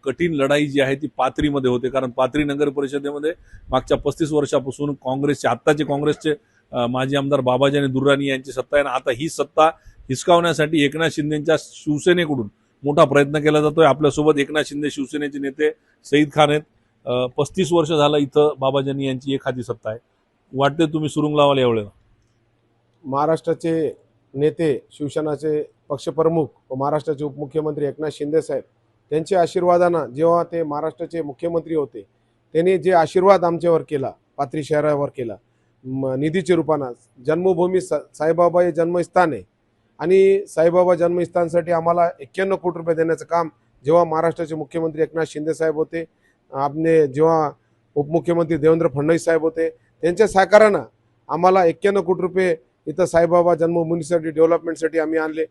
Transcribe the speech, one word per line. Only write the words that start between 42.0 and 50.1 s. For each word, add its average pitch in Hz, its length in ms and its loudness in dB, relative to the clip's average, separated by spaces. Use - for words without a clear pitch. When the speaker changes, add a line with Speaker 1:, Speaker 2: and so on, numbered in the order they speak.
Speaker 2:
एक्क्याण्णव 190 360 -4
कोटी 170 220 -4
रुपये 165 160 -2
देण्याचं 160 300 -2
काम 170 240 -2
जेव्हा 170 200 4
महाराष्ट्राचे 160 500 -2
मुख्यमंत्री 160 480 -4
एकनाथ 160 240 -2
शिंदे 151 280 -6
साहेब 160 200 -2
होते, 160 300 -6
आपले 151 540 2
जेव्हा 151 440 2
उपमुख्यमंत्री 160 600 0
देवेंद्र 165 320 4
फडणवीस 151 360 0
साहेब 160 180 2
होते, 160 280 0
त्यांच्या 175 240 2